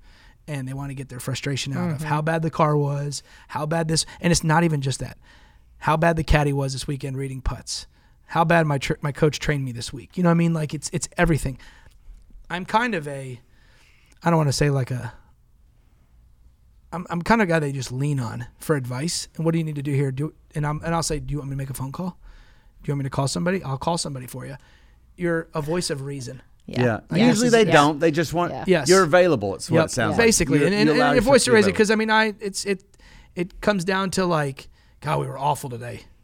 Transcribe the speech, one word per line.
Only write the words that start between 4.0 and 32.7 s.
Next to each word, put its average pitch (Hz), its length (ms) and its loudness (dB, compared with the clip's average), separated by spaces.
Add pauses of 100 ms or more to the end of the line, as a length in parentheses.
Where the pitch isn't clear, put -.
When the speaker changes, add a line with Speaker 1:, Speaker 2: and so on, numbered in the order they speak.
Speaker 1:
and 175 100 4
it's 156 120 2
not 160 200 4
even 156 180 2
just 135 200 -4
that, 123 160 -12 (600)
how 156 180 0
bad 170 180 2
the 160 80 -2
caddy 147 300 4
was 139 200 -2
this 127 140 -8
weekend 135 300 -6
reading 135 240 -8
putts, - 440 -6 (420)
how 165 180 0
bad 165 200 4
my 143 140 0
tr-, - 220 -4
my 147 100 -2
coach 147 280 2
trained 143 260 -2
me 127 60 -8
this 117 200 -10
week. - 260 -14
You 180 60 0
know 170 60 6
what 170 60 6
I - 20 4
mean? 170 160 2
Like, 156 200 -4
it's, 147 200 -8
it's - 240 -4
everything. 147 400 2 (920)
I'm 175 160 -6
kind 226 300 2
of 147 120 -4
a, 135 340 -10 (800)
I 165 80 0
don't 170 80 4
wanna 147 140 2
say, 147 180 2
like, 135 220 -2
a, 117 220 -8 (1800)
I'm, 170 180 -10
I'm 170 120 -4
kind 220 200 2
of 190 60 2
a - 20 -2
guy 165 100 2
they 147 120 -4
just 135 200 -6
lean 139 280 -2
on 120 280 -6 (100)
for - 180 -2
advice. 127 600 -6
And, 160 100 -2
"What 165 60 2
do 165 80 2
you 165 40 -2
need 156 120 -6
to 143 80 -8
do 143 100 -2
here?" 135 180 2
Do, 143 220 -6 (220)
and 147 100 -2
I'm, 151 180 -4
and 165 120 -2
I'll 165 80 -2
say, 151 160 -4
"Do 131 120 -8
you 143 60 -4
want 135 140 -8
me - 20 -6
to 135 40 -6
make 135 120 -8
a 131 60 -8
phone 135 160 -8
call? 180 260 -8 (640)
Do - 80 -12
you 143 40 0
want 139 60 -2
me 139 40 -4
to 135 60 -4
call 139 180 -2
somebody? 175 360 -2
I'll 135 140 -6
call 170 200 -2
somebody 139 300 -8
for 127 180 -12
you." 135 100 -12 (600)
You're 165 380 -2
a 160 80 -4
voice 165 280 -2
of 143 120 -4
reason. 135 400 -10 (240)
Speaker 2:
Yeah. - 180 -2
Speaker 3:
Yeah. 113 160 2 (180)
Speaker 2:
Yeah. 233 100 6
Speaker 3:
Usually 240 220 4
they 226 160 6
Speaker 1:
Yes. 165 80 0
Speaker 3:
don't. 147 260 6
They 165 120 4
just 147 220 -2
want, 170 200 0
Speaker 2:
Yeah. - 140 -10
Speaker 1:
Yes. 160 220 2
Speaker 3:
you're 190 140 8
available. 147 520 4
It's - 140 -10
what 160 100 4
Speaker 1:
Yep. 160 80 4
Speaker 3:
it - 40 -6
sounds 110 260 0
Speaker 1:
Basically. 147 420 4
Speaker 3:
like. - 20 2
You, 143 60 2
Speaker 1:
And, - 80 2
and, 208 140 4
Speaker 3:
you - 60 4
allow - 140 4
Speaker 1:
and - 40 2
a - 40 4
Speaker 3:
yourself 240 160 4
Speaker 1:
voice 247 120 8
Speaker 3:
to 247 60 2
Speaker 1:
of - 20 4
Speaker 3:
be - 40 8
Speaker 1:
reason, 208 140 6
Speaker 3:
available. - 60 -4
Speaker 1:
'cause, 214 140 4
I 220 40 4
mean, 220 160 0
I, 220 280 2
it's, 196 260 -8
it, 196 180 -4 (520)